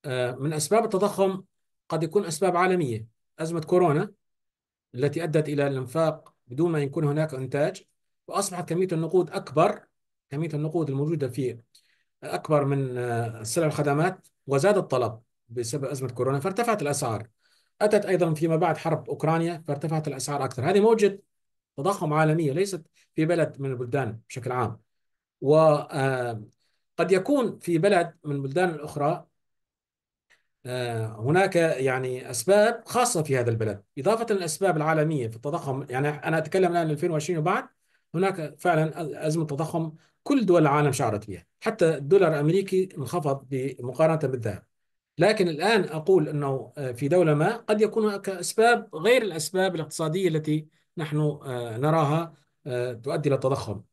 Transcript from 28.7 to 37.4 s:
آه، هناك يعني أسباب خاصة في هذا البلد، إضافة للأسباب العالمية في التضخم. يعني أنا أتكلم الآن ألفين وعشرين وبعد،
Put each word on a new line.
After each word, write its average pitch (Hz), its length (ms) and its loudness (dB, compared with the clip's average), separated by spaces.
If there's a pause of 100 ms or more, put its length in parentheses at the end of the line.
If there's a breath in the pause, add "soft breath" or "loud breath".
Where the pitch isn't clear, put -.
آه، 120 400 -4 (160)
هناك 180 340 2
يعني 131 760 0
أسباب 208 560 4
خاصة 233 360 0
في 135 140 0
هذا 117 120 2
البلد، 107 340 -2 (140)
إضافة 220 280 0 (100)
للأسباب 175 420 0
العالمية 156 500 0
في 113 80 -10
التضخم. 143 540 -6
يعني 135 200 0
أنا 160 280 -2
أتكلم 175 340 2
الآن 165 180 0
ألفين 160 220 -2
وعشرين 156 280 -2
وبعد، 190 300 0 (460)